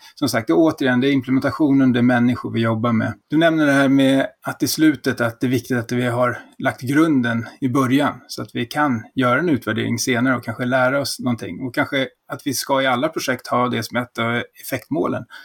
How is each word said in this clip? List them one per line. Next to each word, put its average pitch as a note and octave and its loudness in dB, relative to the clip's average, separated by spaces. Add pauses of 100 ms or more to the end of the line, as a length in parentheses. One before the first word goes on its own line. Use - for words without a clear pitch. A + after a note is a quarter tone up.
(160)
som C#3+ -2
sagt, A2+ -2
återigen, D#3 2
det C#3 2
är - 4
implementationen, C3+ 2
det A#2+ 0
är A#2+ 4
människor A#2+ 2
vi A2+ 0
jobbar A2+ 0
med. A2 0 (160)
Du D3 0
nämner D#3+ 4
det C#3+ 4
här C#3 4
med C3+ 4 (200)
att C3+ -6
i C3+ 2
slutet C#3 0
att A#2 -2
det C3 0
är B2 -2
viktigt B2 -2
att A#2 -6
vi B2 -2
har A#2+ 0 (200)
lagt B2+ -4
grunden B2+ 2 (160)
i C3+ 0
början C3 2 (140)
så - -10
att - -12
vi B2 -4
kan C3+ -2 (120)
göra B2+ 2
en F3 0
utvärdering A2+ -2
senare B2+ 0
och A#2+ -6
kanske C3 -8
lära C3 0
oss - -6
någonting. A#2 -6
Och A#2 -12
kanske C3+ -2 (200)
att D3 -12
vi C#3 -2
ska C3+ -2
i C3+ 0
alla C3+ 0
projekt C3 -6
ha B2 0
det A#2 -4
som - -8
ett A#2+ -6
av A#2 -2 (200)
effektmålen. - -6 (200)